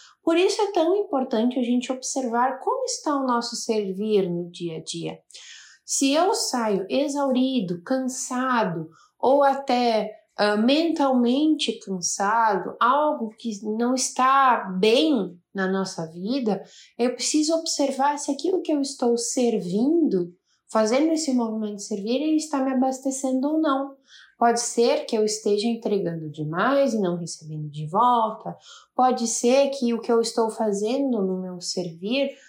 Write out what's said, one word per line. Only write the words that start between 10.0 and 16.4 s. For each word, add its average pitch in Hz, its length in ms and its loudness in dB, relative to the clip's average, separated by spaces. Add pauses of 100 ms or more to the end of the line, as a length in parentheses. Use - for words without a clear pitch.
ah, 208 200 2
mentalmente 277 1200 2
cansado, 196 1000 0
algo 254 580 2
que 233 120 -6 (260)
não 240 180 2
está 254 840 2
bem 226 580 2 (160)
na 190 180 -2
nossa 185 360 -2
vida, 196 560 -4 (340)